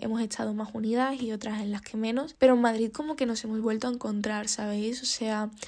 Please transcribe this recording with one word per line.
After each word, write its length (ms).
hemos 180
estado 320
más 220
unidas 480
y 100
otras 300
en 100
las 80
que 160
menos. 420
Pero 140
en 80
Madrid 320
como 240
que 80
nos 200
hemos 180
vuelto 260
a 40
encontrar, 560
¿sabéis? 540
O 40
sea, 420